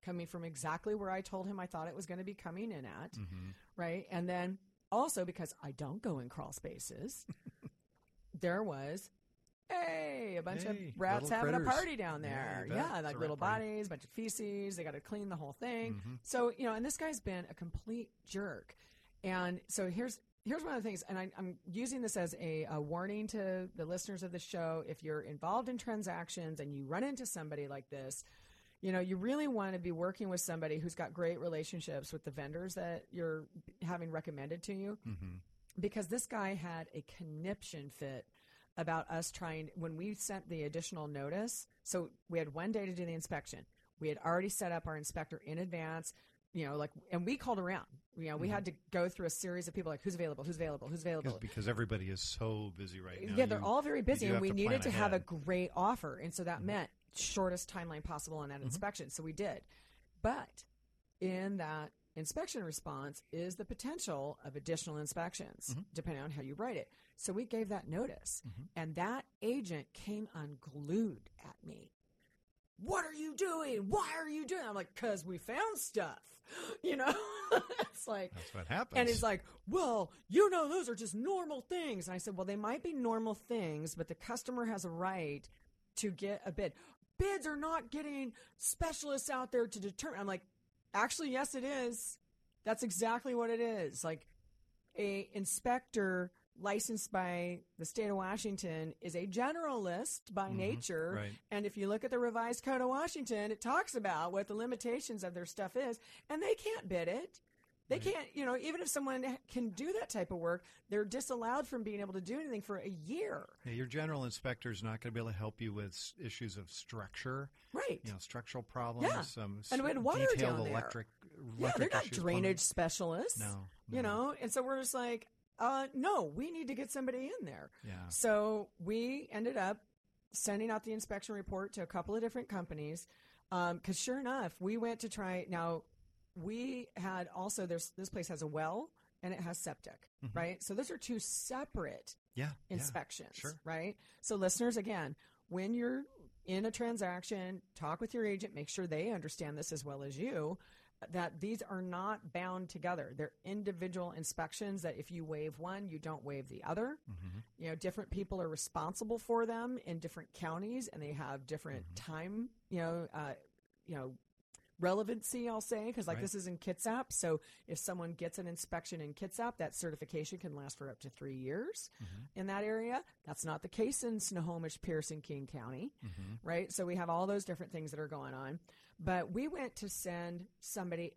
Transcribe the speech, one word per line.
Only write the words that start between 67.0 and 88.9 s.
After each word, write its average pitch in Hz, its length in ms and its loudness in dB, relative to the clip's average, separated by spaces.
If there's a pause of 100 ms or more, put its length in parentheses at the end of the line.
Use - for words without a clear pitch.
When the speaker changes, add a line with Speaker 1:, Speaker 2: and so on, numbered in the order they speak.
Speaker 1:
So - 160 -2
we 220 140 0
gave 226 240 0
that 202 180 -2
notice, - 580 -2
Speaker 2:
Mm-hmm. 107 180 -8 (120)
Speaker 1:
and 160 200 -2
that 208 280 2 (180)
agent 208 520 0
came 208 420 -4
unglued 147 920 -2 (160)
at 139 100 -14 (100)
me. - 280 -14 (840)
"What 349 280 2
are 311 80 -6
you 302 220 -4
doing? 302 540 2
Why 403 280 4
are 320 100 -2
you 302 180 -2
doing?" 349 220 -2
I'm 208 80 -2
like, 190 200 -4
"'Cause 202 300 0
we 180 120 -4
found 359 400 0
stuff." 180 460 0
<laughs> - 600 -10
You 285 140 2
know, 269 160 6 (200)
<laughs> - 180 -6 (420)
it's - 160 -8
like, 95 240 -2
Speaker 2:
That's 87 200 -10
what 90 140 -6
happens. 196 320 2
Speaker 1:
and 240 80 8
he's 233 160 6
like, 208 220 2 (240)
"Well, 233 420 4 (160)
you 370 220 10
know, 339 180 6
those 311 220 2
are 233 60 0
just 190 200 -2
normal 302 460 0
things." 285 480 -2
And 185 60 -4
I - 20 -2
said, 190 180 -4
"Well, 185 100 0
they 202 120 0
might 220 260 0
be 349 80 -2
normal 226 440 2
things, 160 600 0
but 165 140 -4
the 165 60 -6
customer 240 500 -2
has 208 180 0
a 180 60 -2
right 165 580 -2 (500)
to 208 140 2
get 196 340 -2
a 190 60 -2
bid. 170 220 0 (440)
Bids 381 300 4
are 302 80 2
not 302 340 2
getting 285 440 -2 (240)
specialists 294 720 0